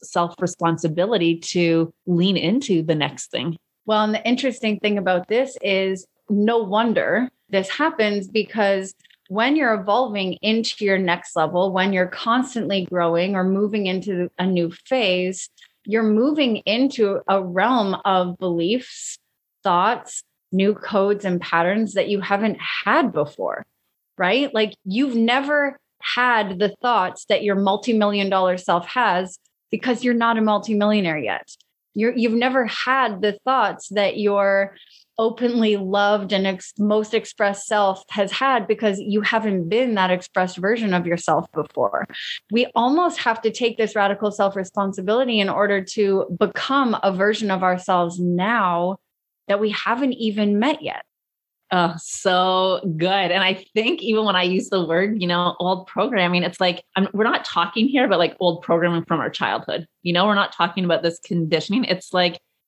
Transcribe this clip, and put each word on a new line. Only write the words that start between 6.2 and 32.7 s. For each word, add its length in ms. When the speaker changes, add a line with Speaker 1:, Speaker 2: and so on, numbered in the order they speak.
Speaker 2:
no 300
wonder 720
this 200
happens 580
because 680
when 280
you're 180
evolving 680
into 420
your 140
next 400
level, 340
when 220
you're 120
constantly 760
growing 500
or 120
moving 400
into 520
a 80
new 240
phase, 680
you're 180
moving 640
into 640
a 120
realm 600
of 360
beliefs, 800
thoughts, 580
new 240
codes 480
and 160
patterns 540
that 160
you 100
haven't 400
had 540
before, 520
right? 360
Like, 200
you've 320
never 640
had 580
the 220
thoughts 480
that 120
your 140
multi-million 760
dollar 280
self 300
has 520
because 340
you're 100
not 240
a 40
multimillionaire 800
yet. 360
You're, 240
you've 160
never 320
had 560